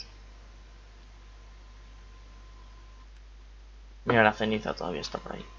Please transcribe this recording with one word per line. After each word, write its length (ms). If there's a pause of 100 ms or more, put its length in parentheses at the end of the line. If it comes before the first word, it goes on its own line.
(4000)
Mira, 180
la 100
ceniza 400
todavía 280
está 160
por 160
ahí. 120 (140)